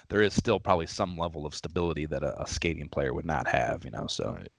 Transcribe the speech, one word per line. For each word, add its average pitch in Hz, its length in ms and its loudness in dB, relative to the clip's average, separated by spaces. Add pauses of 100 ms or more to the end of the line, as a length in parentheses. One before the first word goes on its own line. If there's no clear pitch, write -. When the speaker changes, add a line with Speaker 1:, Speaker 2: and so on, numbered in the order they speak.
Speaker 1:
there 104 140 4
is 104 120 4
still 101 260 4
probably 87 260 4
some 90 300 -2
level 80 300 -2
of 73 80 -8
stability 80 520 0
that 73 160 -2
a, 71 200 -2
a - 40 -2
skating 78 420 -2
player 67 260 0
would 76 120 -4
not 73 220 0
have, 57 360 0
you - 60 -10
know, - 160 -6
so. - 300 -4
Speaker 2:
Right. 50 120 -14 (100)